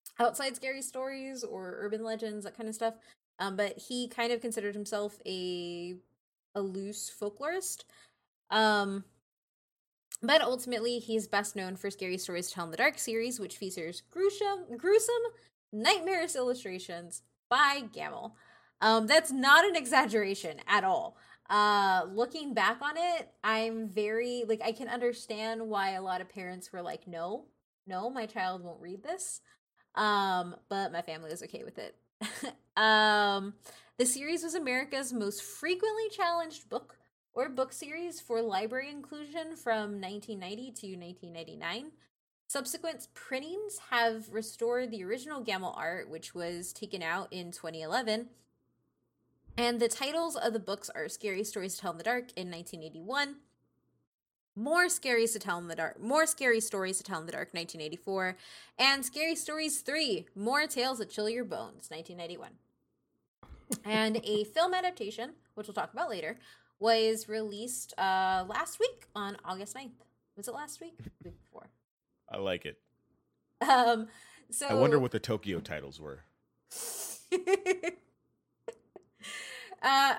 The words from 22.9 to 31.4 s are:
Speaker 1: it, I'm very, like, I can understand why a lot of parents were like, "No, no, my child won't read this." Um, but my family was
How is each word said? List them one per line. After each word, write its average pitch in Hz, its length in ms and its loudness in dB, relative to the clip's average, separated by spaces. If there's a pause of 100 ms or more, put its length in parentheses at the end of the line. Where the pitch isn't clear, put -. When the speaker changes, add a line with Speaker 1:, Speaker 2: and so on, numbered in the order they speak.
Speaker 1:
it, 339 320 0 (140)
I'm 220 460 0
very, 226 580 0
like, 214 160 0
I 226 80 2
can 226 160 -8
understand 226 800 -2
why 196 240 0
a 190 100 -4
lot 185 200 -2
of 185 80 -10
parents 180 420 -10
were 185 100 -8
like, 156 260 -8
"No, 175 380 -6 (400)
no, 190 240 -4
my 254 160 -4
child 185 380 -4
won't 175 180 -12
read 190 220 -12
this." - 380 -6 (540)
Um, 190 600 2 (140)
but 196 220 -2
my 170 100 -2
family 160 280 -8
was 165 140 -8